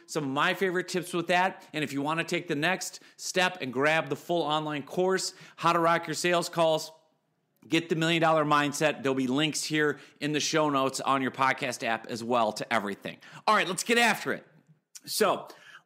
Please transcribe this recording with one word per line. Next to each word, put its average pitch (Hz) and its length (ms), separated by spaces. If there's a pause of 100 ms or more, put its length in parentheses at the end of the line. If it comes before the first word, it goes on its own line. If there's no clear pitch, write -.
some 156 180
of 135 60
my 156 240
favorite 180 340
tips 175 260
with 170 140
that. 180 360 (100)
And 151 100
if - 80
you 139 100
wanna 160 220
take 170 240
the 156 80
next 175 460 (160)
step 180 440
and 131 120
grab 147 340
the 151 80
full 170 280
online 151 400
course, 185 500 (240)
How 170 160
to 170 60
Rock 165 280
Your 156 60
Sales 170 340
Calls, 160 440 (760)
get 165 220
the 180 60
Million 160 260
Dollar 160 240
Mindset. 147 560
There'll 135 140
be 131 120
links 143 360
here 151 360 (220)
in 147 100
the 147 80
show 151 300
notes 135 320
on 135 220
your 123 80
podcast 131 520
app 113 240
as 117 160
well 117 300
to - 180
everything. 98 460 (300)
All 214 80
right, 180 120
let's 180 160
get 233 140
after 220 340
it. - 140 (600)
So 170 420 (380)